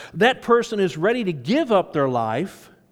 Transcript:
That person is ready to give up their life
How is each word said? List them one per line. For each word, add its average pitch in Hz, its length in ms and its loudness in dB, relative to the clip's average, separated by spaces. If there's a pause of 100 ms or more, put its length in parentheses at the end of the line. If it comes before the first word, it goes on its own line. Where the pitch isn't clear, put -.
(140)
That 226 280 0
person 233 380 2
is 160 180 0
ready 226 260 0
to 185 80 -2
give 226 400 0
up - 220 2
their 139 160 2
life 120 600 -4 (220)